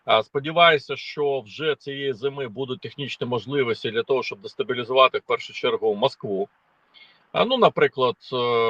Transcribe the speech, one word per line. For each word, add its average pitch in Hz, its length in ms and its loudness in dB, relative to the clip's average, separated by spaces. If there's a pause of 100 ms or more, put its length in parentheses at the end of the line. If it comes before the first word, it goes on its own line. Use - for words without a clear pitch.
А, 110 180 4
сподіваюся, 156 760 2
що 139 440 -4
вже 139 340 -4
цієї 139 380 -6
зими 135 360 -6
будуть 127 320 -8
технічні - 460 -8
можливості 120 640 -2
для 113 120 -2
того, 127 200 0
щоб - 180 -10
дестабілізувати 123 800 2
в - 40 -12
першу - 300 -4
чергу 110 420 0
Москву. 104 540 -2 (840)
А, - 120 0
ну, 247 140 0
наприклад, 147 580 2 (160)
е, 131 40 -2 (340)